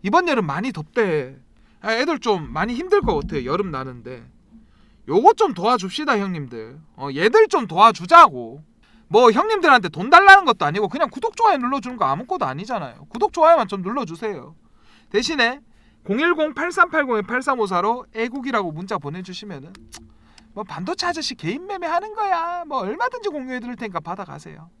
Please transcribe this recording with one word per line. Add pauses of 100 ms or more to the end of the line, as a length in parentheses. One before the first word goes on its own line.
이번
여름
많이
덥대. (440)
아,
애들
좀
많이
힘들
것
같아.
여름
나는데. (840)
요거
좀
도와줍시다,
형님들. (180)
어,
얘들
좀
도와주자고. (440)
뭐
형님들한테
돈
달라는
것도
아니고
그냥
구독,
좋아요
눌러주는
거
아무것도
아니잖아요.
구독,
좋아요만
좀
눌러주세요. (540)
대신에 (440)
공일공
팔삼팔공
팔삼오사로
애국이라고
문자
보내주시면은 (840)
뭐
반도체
아저씨
개인
매매하는
거야.
뭐
얼마든지
공유해드릴
테니까
받아가세요. (100)